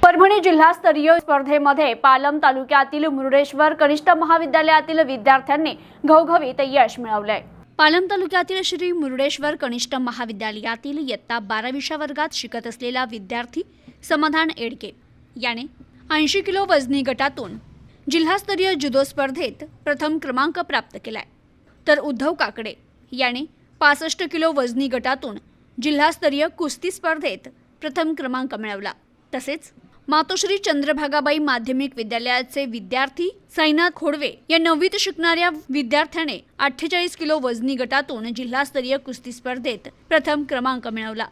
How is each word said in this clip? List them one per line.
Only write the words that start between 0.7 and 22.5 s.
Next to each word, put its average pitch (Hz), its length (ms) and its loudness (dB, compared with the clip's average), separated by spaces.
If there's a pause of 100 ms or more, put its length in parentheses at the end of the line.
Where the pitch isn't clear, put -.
स्पर्धेमध्ये 285 760 2
पालम 269 480 4
तालुक्यातील 269 640 2
मुरुडेश्वर 277 680 2
कनिष्ठ 302 380 2
महाविद्यालयातील 320 880 4
विद्यार्थ्यांनी 269 720 2 (300)
घवघवीत 311 580 4
यश 262 380 2
मिळवलंय. 214 420 -2 (360)
पालम 320 320 4
तालुक्यातील 370 520 -2
श्री 359 300 -4
मुरुडेश्वर 285 640 -2
कनिष्ठ 247 420 -6
महाविद्यालयातील 233 1000 -6
इयत्ता 240 420 -6
बारावीच्या 247 560 -6
वर्गात 294 360 -6
शिकत 233 340 -10
असलेला 247 440 -6
विद्यार्थी 233 500 -8 (420)
समाधान 320 540 0
एडके 226 340 -10 (440)
याने 240 280 -6 (500)
ऐंशी 311 280 2
किलो 392 280 -2
वजनी 277 320 2
गटातून 262 560 -4 (540)
जिल्हास्तरीय 370 680 0
जुदो 269 220 2
स्पर्धेत 269 600 -4 (220)
प्रथम 302 360 -2
क्रमांक 277 380 -2
प्राप्त 277 460 -4
केलाय, 220 200 -10 (640)
तर 302 120 4
उद्धव 285 340 -2
काकडे 226 400 -4 (380)